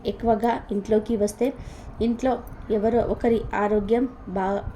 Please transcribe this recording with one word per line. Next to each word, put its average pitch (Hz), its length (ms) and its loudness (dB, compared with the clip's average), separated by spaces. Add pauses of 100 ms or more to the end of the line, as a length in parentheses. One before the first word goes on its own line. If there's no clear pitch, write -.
ఎక్కువగా 226 560 0 (100)
ఇంట్లోకి 214 440 2
వస్తే 208 380 0 (480)
ఇంట్లో 240 380 0 (320)
ఎవరో 226 280 4
ఒకరి 220 420 2 (140)
ఆరోగ్యం 208 520 2 (220)
బా-, 190 320 0 (140)